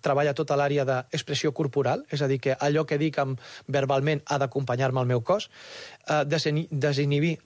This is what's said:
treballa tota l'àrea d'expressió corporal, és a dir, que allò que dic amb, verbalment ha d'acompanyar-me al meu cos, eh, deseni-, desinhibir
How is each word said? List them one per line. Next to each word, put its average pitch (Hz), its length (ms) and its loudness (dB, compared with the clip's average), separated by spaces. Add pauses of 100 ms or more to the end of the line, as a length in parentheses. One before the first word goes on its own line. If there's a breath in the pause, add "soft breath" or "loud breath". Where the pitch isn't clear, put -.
treballa 143 320 2
tota 147 220 0
l'àrea 143 280 2
d'expressió 135 720 -2
corporal, 143 560 0
és 139 100 -4
a 143 80 0
dir, 135 120 0
que 131 200 0
allò 147 240 2
que 147 140 -2
dic 151 200 -2
amb, 135 220 0 (260 loud breath)
verbalment 139 600 0
ha 143 120 0
d'acompanyar-me 131 640 0
al 123 60 2
meu 123 160 2
cos, 196 260 0 (580 loud breath)
eh, 151 200 2
deseni-, 156 440 0
desinhibir 143 760 0